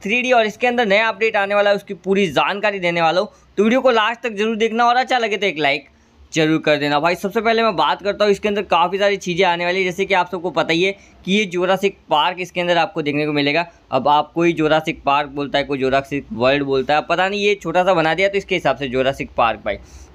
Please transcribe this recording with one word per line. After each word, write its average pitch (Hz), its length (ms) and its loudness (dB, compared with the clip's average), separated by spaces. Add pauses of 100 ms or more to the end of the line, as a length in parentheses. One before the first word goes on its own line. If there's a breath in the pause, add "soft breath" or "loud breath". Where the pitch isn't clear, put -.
थ्री 233 180 -2
डी 254 100 0
और 233 140 4
इसके 214 220 -4
अंदर 240 200 0
नया 208 200 2
अपडेट 214 280 -2
आने 202 200 0
वाला 202 140 4
है, 202 60 4
उसकी 202 200 -10
पूरी 196 340 0
जानकारी 185 500 -2
देने 170 220 0
वाला 165 200 2
हूँ। 208 80 -4 (280 soft breath)
तो 196 60 2
वीडियो 240 180 4
को 262 100 4
लास्ट 226 320 0
तक 233 100 -6
जरूर 220 240 -2
देखना 226 280 0
और 240 120 4
अच्छा 254 200 0
लगे 220 200 -2
तो 202 100 -2
एक 151 120 -4
लाइक 147 300 -2 (440 soft breath)
जरूर 156 260 2
कर 151 180 2
देना। 147 220 0
भाई 175 160 0
सबसे 202 260 -4
पहले 226 220 0
मैं 220 120 0
बात 165 280 0
करता 202 220 0
हूँ, 208 60 2
इसके 202 160 -2
अंदर 202 160 -2
काफ़ी 180 340 0
सारी 202 200 0
चीज़ें 180 280 -2
आने 175 200 0
वाली 180 140 -2
है। 185 60 0
जैसे 185 200 -4
कि 196 80 -2
आप 175 180 2
सबको 180 200 -6
पता 160 220 0
ही 170 100 2
है 196 80 0 (340 loud breath)
कि 180 60 -2
ये 208 160 2
जुरासिक 185 500 0 (120)
पार्क 160 300 0
इसके 180 220 -6
अंदर 175 160 2
आपको 156 240 -2
देखने 147 240 -2
को 151 80 -4
मिलेगा। 147 320 0 (260 loud breath)
अब 131 160 0
आप 147 280 2
कोई 170 180 2
जुरासिक 156 500 0
पार्क 143 280 0
बोलता 143 260 -4
है, 143 60 0
कोई 143 140 -4
जुरासिक 135 560 -2
वर्ल्ड 131 300 2
बोलता 135 320 0
है, 151 140 2
पता 175 200 0
नहीं 202 120 -4
ये 202 140 2
छोटा 180 280 -2
सा 190 100 4
बना 160 200 2
दिया 190 160 0
तो 196 80 -2
इसके 190 180 -4
हिसाब 143 220 0
से 139 100 -6
जुरासिक 131 500 -2
पार्क 113 280 0
भाई। 101 120 -4 (380 loud breath)